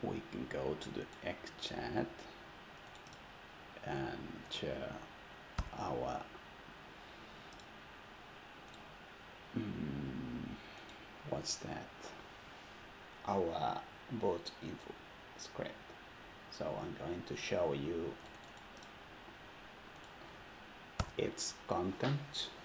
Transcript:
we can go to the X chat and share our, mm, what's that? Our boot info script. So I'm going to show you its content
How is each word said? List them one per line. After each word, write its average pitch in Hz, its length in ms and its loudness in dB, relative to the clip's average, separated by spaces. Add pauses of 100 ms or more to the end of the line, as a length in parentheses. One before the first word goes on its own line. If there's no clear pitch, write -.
we 53 160 4 (120)
can 60 180 2
go 71 300 6
to - 140 -2
the - 120 2 (180)
X - 280 0 (100)
chat - 460 4 (1800)
and - 320 2 (320)
share - 420 2 (840)
our, 64 420 4 (3250)
mm, 69 920 2 (800)
what's - 280 2
that? - 280 -2 (1400)
Our 82 520 8 (340)
boot 101 360 6 (140)
info - 300 -4 (440)
script. - 320 0 (880)
So 85 80 2
I'm - 300 2 (100)
going 87 220 2
to - 100 2
show 87 360 8
you 82 380 4 (3000)
its - 340 4 (140)
content 98 840 6 (140)